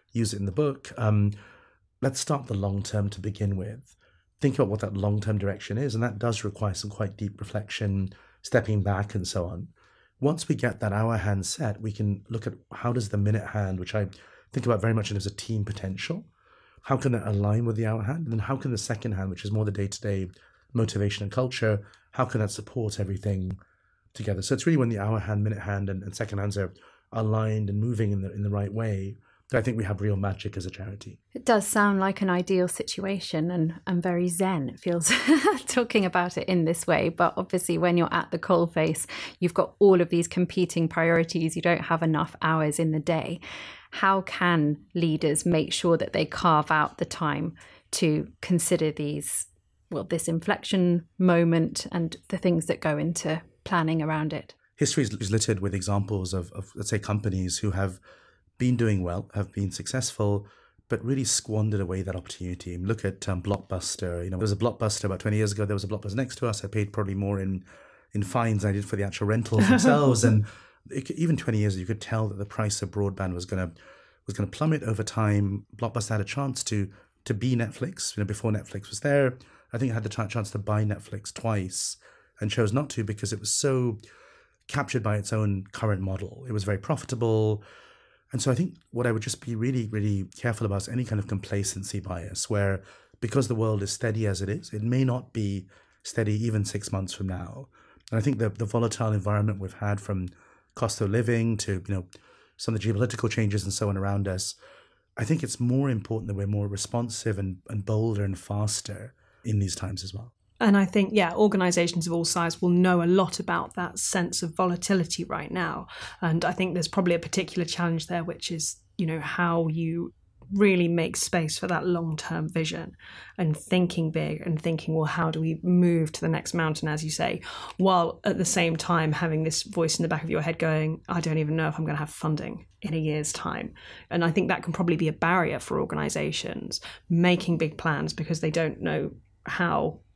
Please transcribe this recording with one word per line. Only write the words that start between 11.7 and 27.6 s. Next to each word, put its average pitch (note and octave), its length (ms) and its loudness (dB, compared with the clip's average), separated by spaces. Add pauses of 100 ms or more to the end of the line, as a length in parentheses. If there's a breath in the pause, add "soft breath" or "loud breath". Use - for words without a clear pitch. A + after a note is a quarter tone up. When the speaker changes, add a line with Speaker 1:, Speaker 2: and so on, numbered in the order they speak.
Speaker 1:
we G#2+ 100 -4
can G#2 380 -2
look A2+ 180 -6
at - 80 -6 (180)
how A#2+ 200 -2
does A#2 160 -2
the G#2 80 -4
minute G#2 320 2
hand, F#2+ 320 -2
which F#2 160 -6
I G2+ 100 0 (460 loud breath)
think A#2+ 120 -2
about A2+ 160 2
very A2 140 2
much G#2+ 160 0
in G#2 60 -2
terms G2 100 -2
of G2+ 100 -6
team A2 280 -4
potential, G2+ 600 -6 (580 soft breath)
how C3+ 140 0
can C3 160 0
that A#2 140 -2
align G#2 380 2
with A2+ 100 0
the A2+ 120 0
hour A2 180 0
hand? D3+ 220 -4
And A2+ 60 -4
then A2 60 0
how A2 180 -2
can C3 140 -4
the A2+ 80 0
second A2 340 -4
hand, F#2+ 160 -2
which F2+ 160 -8
is G#2 60 -2
more G#2+ 140 2
the G#2 80 0
day-to-day G2 560 -2 (440 soft breath)
motivation G#2 520 0
and G2+ 80 -6
culture, A2+ 520 0 (280 loud breath)
how B2+ 120 0
can A#2+ 160 -2
that G#2 120 0
support G#2+ 480 -6
everything F#2+ 580 -2 (560 soft breath)
together? G2+ 260 -2
So C3+ 140 0
it's C3 120 -2
really E3 100 4
when B2+ 120 4
the A2 120 -2
hour G#2+ 180 0
hand, G#2 240 0
minute G#2+ 160 0
hand, G2+ 320 -2
and, F#2+ 140 -6
and G2 100 -10
second G#2 240 -4
hands G2+ 180 -2
are F#2+ 160 -2 (400 soft breath)
aligned A2 580 0